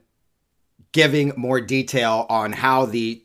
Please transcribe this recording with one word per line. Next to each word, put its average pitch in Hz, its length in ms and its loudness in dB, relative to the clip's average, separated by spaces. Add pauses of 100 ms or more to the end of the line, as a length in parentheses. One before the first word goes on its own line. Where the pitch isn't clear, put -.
(920)
giving 147 440 2
more 123 240 0
detail 117 680 0
on 107 240 -2
how 131 340 2
the 113 380 -6